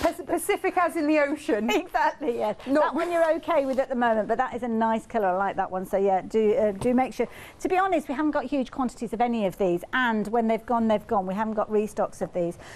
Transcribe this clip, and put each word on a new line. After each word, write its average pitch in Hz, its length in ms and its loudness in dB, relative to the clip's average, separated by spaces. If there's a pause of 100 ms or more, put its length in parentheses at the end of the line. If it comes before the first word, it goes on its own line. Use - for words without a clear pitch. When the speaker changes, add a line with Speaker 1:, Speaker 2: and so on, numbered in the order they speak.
Speaker 1:
Pac-, 330 260 0
Pacific 370 520 -2
as 330 180 2
in 311 120 0
the 311 100 4
ocean. 285 520 0
Speaker 2:
<laughs> 359 80 4 (100)
Exactly, 302 500 0
yes. 214 180 -2 (100)
Speaker 1:
Not 294 180 4
Speaker 2:
That 262 100 0
one 339 160 -2
you're 330 260 4
okay 311 300 0
with 262 140 0
at 269 80 -2
the 277 80 -4
moment, 226 320 2
but 220 100 0
that 254 160 -2
is 226 80 -6
a 247 60 -4
nice 226 380 0
colour. 214 220 0
I 180 80 2
like 196 200 -2
that 190 140 -2
one. 185 140 -4
So 185 140 -2
yeah, 196 240 2
do, 208 320 2
uh, 208 180 2
do 233 220 0
make 254 180 2
sure. 233 140 -2 (340)
To - 80 -4
be 370 80 0
honest, 370 320 2
we 277 60 -6
haven't 302 160 0
got 277 140 -2
huge 262 260 -2
quantities 240 420 -4
of 208 80 -4
any 233 260 2
of 180 120 -2
these, 175 240 2 (100)
and 226 360 0
when 226 180 2
they've 220 180 0
gone, 233 240 0
they've 214 180 2
gone. 202 200 0
We 190 80 -4
haven't 220 200 -2
got 208 160 -2
restocks 208 520 -2
of 175 100 -6
these. 175 240 -2 (200)